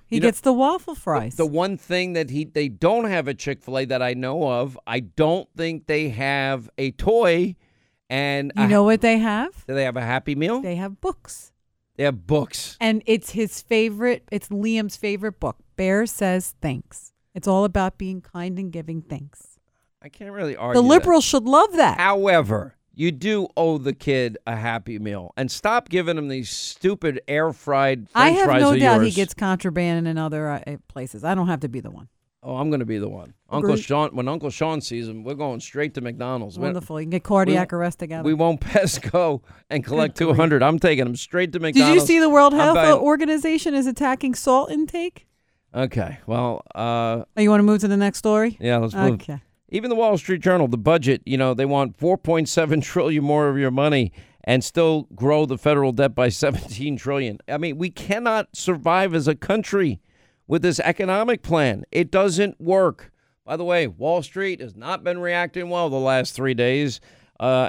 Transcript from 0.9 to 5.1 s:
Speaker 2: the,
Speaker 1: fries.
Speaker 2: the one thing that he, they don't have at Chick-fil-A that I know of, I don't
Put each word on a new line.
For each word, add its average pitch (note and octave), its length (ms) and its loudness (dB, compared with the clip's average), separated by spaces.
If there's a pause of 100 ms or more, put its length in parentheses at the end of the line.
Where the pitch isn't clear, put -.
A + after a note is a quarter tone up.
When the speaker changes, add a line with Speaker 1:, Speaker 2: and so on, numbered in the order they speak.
Speaker 2:
the, - 60 -16
Speaker 1:
fries. B2+ 360 -4
Speaker 2:
the E3 100 2
one E3+ 320 -2
thing F3+ 340 -4
that D#3+ 160 -2
he, C#3+ 160 -6
they D3 240 -2
don't F#3+ 380 0
have F3 200 -2
at C3+ 120 -6
Chick-fil-A C3 480 -6
that B2+ 160 -2
I B2 100 -2
know C3 380 -4
of, B2 360 -4
I A#2 140 -4
don't D#3 560 0